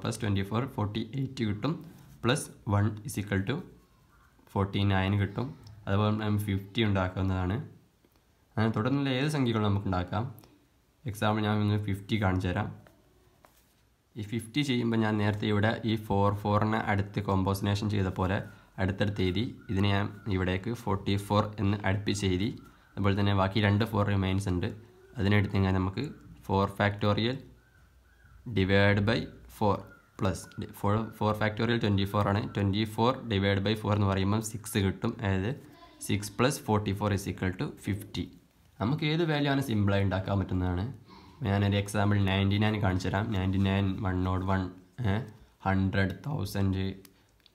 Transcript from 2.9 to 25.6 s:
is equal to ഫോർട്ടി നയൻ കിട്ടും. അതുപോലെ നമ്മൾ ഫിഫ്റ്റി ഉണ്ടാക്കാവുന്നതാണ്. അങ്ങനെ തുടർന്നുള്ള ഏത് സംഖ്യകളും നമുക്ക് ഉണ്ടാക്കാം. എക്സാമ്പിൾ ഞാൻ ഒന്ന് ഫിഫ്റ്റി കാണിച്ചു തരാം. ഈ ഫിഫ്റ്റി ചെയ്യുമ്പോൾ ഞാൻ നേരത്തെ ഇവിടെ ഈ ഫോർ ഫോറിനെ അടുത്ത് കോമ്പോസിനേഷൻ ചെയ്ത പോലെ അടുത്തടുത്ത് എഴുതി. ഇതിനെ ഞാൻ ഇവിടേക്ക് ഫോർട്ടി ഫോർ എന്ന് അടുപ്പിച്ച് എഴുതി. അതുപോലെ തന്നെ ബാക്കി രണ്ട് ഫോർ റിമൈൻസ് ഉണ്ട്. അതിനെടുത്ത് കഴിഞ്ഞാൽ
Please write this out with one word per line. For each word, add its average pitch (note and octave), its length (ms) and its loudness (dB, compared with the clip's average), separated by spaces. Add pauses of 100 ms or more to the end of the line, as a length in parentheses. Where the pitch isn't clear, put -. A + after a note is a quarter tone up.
is - 160 -6
equal G2 260 0
to C#3 80 0 (960)
ഫോർട്ടി G2 260 0 (140)
നയൻ F#2+ 200 2 (100)
കിട്ടും. A#2 240 -4 (400)
അതുപോലെ G#2 360 2
നമ്മൾ G#2 240 0
ഫിഫ്റ്റി G2 400 -2
ഉണ്ടാക്കാവുന്നതാണ്. F#2+ 680 0 (1000)
അങ്ങനെ A2 200 0
തുടർന്നുള്ള C3+ 340 0 (100)
ഏത് D3 160 0
സംഖ്യകളും A#2 320 2
നമുക്ക് G2+ 220 0
ഉണ്ടാക്കാം. F#2 340 -2 (840)
എക്സാമ്പിൾ G#2+ 360 0
ഞാൻ G#2 180 2
ഒന്ന് G#2 140 2 (100)
ഫിഫ്റ്റി G2 360 -2
കാണിച്ചു F#2 260 2
തരാം. F2+ 180 -2 (1500)
ഈ G#2+ 120 -6
ഫിഫ്റ്റി A2+ 380 -2
ചെയ്യുമ്പോൾ A#2+ 360 2
ഞാൻ G#2+ 160 2
നേരത്തെ G#2+ 320 0
ഇവിടെ G#2 180 4 (200)
ഈ - 20 4 (140)
ഫോർ G2+ 220 4 (120)
ഫോറിനെ G#2+ 380 2 (120)
അടുത്ത് G2+ 280 0 (100)
കോമ്പോസിനേഷൻ G2+ 640 2
ചെയ്ത F#2+ 160 2 (100)
പോലെ F#2+ 180 0 (440)
അടുത്തടുത്ത് G2 460 0
എഴുതി. F#2+ 180 0 (260)
ഇതിനെ G2 240 2
ഞാൻ G2+ 100 0 (300)
ഇവിടേക്ക് F#2 380 -2 (100)
ഫോർട്ടി G2 320 0 (120)
ഫോർ G#2 160 4 (200)
എന്ന് G2+ 160 2 (100)
അടുപ്പിച്ച് G2+ 420 -2
എഴുതി. F#2 180 0 (440)
അതുപോലെ G2 280 0
തന്നെ G2+ 200 2
ബാക്കി G2+ 260 2
രണ്ട് G#2 260 4
ഫോർ G2+ 200 2
റിമൈൻസ് F#2+ 400 0
ഉണ്ട്. F2 160 -2 (500)
അതിനെടുത്ത് G2+ 360 2
കഴിഞ്ഞാൽ F#2+ 240 4